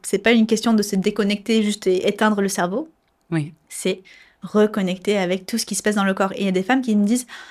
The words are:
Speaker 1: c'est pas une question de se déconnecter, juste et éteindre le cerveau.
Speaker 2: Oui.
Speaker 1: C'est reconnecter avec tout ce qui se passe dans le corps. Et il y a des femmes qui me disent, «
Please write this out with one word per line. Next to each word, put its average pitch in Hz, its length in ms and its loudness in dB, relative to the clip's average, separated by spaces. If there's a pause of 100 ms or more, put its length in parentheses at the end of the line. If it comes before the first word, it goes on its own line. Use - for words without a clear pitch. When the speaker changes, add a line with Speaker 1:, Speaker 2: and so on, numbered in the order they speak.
Speaker 1:
c'est - 160 -2
pas 226 140 2
une 226 140 6
question 226 280 2
de 208 80 4
se 202 140 -2
déconnecter, 208 640 0
juste 208 240 -2
et 185 220 2
éteindre 214 340 0
le 196 60 0
cerveau. 196 400 -4 (420)
Speaker 2:
Oui. 156 220 -2 (160)
Speaker 1:
C'est 185 340 -6 (400)
reconnecter 208 760 0
avec 185 280 -2
tout 233 120 -4
ce - 80 -4
qui 208 80 -6
se - 80 -6
passe 214 140 0
dans 202 80 2
le 190 100 2
corps. 196 180 0
Et - 80 -8
il 202 40 -2
y 196 40 0
a 185 40 0
des 185 100 0
femmes 254 200 0
qui 233 140 0
me 202 80 4
disent, « 247 220 0 (240)